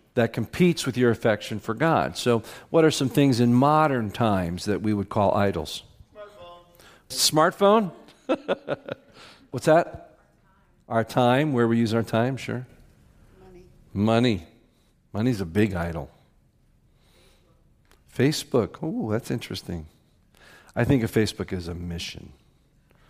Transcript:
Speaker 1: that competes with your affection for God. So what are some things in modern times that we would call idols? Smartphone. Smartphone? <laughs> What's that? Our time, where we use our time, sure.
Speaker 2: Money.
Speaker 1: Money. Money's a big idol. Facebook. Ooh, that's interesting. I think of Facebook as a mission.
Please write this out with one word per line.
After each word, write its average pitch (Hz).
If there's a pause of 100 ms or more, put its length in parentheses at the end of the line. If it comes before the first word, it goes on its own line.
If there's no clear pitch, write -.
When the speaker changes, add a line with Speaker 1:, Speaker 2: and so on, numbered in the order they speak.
(140)
Speaker 1:
that 113
competes 165
with 120
your 123
affection 107
for 110
God. 113
So 117 (280)
what 160
are 151
some 135
things 139
in 120
modern 135
times 92
that 101
we 107
would 98
call 101
idols? 95 (1300)
Smartphone. 190 (360)
Smartphone? - (200)
<laughs> -
What's -
that? - (720)
Our 113
time, 131
where 120
we 117
use 113
our 117
time, 120
sure. 123 (800)
Speaker 2:
Money. - (280)
Speaker 1:
Money. 113 (680)
Money's 113
a 92
big 95
idol. 82 (2000)
Facebook. 127
Ooh, 160
that's 110
interesting. 92 (880)
I 120
think 131
of 110
Facebook 101
as 87
a 87
mission. 85 (760)